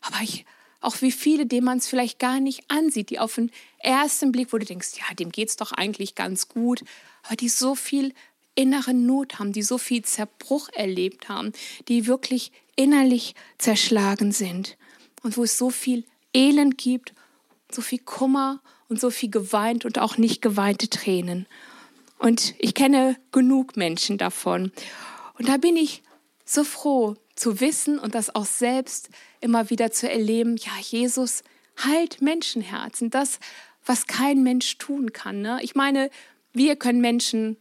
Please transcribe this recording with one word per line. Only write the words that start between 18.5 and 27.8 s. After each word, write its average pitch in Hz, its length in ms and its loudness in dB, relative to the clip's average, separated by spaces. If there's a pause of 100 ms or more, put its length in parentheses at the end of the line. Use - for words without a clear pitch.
und 220 120 -4
so 247 100 2
viel 240 200 -4
geweint 214 540 0
und 233 140 -4
auch 220 200 -2
nicht 233 240 2
geweinte 202 480 0
Tränen. 180 560 -2 (720)
Und - 400 2
ich - 160 0
kenne 262 420 4 (140)
genug 262 460 4
Menschen 180 420 -2
davon. 180 540 -2 (680)
Und 233 100 -2
da 269 80 4
bin 339 200 4
ich 320 260 0 (420)
so - 180 0
froh 254 540 0 (180)
zu 214 260 -2
wissen 294 380 0